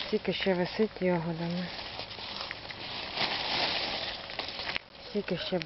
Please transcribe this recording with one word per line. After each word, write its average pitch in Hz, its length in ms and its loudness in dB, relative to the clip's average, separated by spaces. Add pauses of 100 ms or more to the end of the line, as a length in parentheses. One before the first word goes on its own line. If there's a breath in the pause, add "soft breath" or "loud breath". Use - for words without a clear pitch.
стільки 202 260 2
ще 190 200 4
висить 180 480 2
ягодами. 170 640 2 (3500)
Стільки 190 280 0
ще 180 280 2